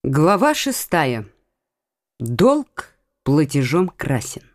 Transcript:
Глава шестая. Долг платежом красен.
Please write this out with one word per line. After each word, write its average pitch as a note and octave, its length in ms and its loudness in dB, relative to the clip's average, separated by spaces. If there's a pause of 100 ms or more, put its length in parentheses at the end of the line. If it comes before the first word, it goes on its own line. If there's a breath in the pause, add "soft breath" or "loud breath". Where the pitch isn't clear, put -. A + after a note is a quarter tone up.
Глава F3+ 520 2
шестая. C3 720 -4 (880)
Долг G3 760 0 (280)
платежом C#3+ 720 0
красен. - 500 -6 (100)